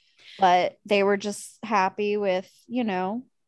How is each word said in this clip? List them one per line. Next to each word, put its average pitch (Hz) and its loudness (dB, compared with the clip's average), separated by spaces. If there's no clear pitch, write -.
but 180 2
they 202 2
were 202 2
just 202 -10
happy 208 0
with, 190 -2
you 240 -4
know, 196 -4